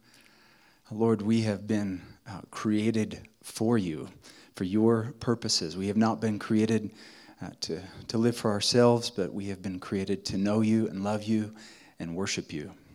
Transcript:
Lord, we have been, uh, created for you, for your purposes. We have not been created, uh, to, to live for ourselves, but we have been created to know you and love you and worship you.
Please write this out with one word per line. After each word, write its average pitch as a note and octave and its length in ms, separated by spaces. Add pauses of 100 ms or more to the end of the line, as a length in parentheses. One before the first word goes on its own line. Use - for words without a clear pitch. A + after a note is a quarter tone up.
(920)
Lord, A2 320
we A2+ 200
have G#2 260
been, G2+ 340 (240)
uh, G2 140 (100)
created G#2+ 800 (160)
for A2+ 340
you, D#2+ 300 (480)
for G2+ 80
your A2 560
purposes. G#2 560
We F#2+ 100
have G#2 120
not A2+ 220
been G#2+ 200
created, A2 500 (540)
uh, F2+ 140
to, E2+ 240 (240)
to A#2 120
live A#2 180
for A2 160
ourselves, A#2+ 580
but F2+ 220
we G2+ 140
have F#2+ 140
been F#2 200
created G2 440
to G2+ 140
know G#2 220
you A2 260
and F#2+ 160
love G#2 220
you G#2+ 280 (460)
and E2+ 160
worship F#2+ 380
you. D2 180 (240)